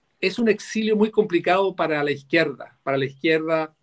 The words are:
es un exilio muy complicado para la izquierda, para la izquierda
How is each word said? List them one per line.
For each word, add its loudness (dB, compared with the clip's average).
es -4
un 2
exilio -2
muy 2
complicado 0
para -2
la -2
izquierda, -2
para -2
la -2
izquierda 0